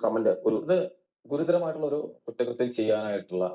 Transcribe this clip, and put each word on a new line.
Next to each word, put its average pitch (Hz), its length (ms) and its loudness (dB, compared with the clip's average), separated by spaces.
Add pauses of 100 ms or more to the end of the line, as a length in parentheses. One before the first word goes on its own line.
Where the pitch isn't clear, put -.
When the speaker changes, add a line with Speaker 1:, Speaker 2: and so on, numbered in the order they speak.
Speaker 1:
കമന്റ് 110 280 2 (140)
ഒരു 147 100 4 (100)
Speaker 2:
അത് 180 120 4 (540)
ഗുരുതരമായിട്ടുള്ള 160 580 0
ഒരു 147 100 -2 (260)
കുറ്റകൃത്യം 123 520 -2
ചെയ്യാനായിട്ടുള്ള 104 680 0 (100)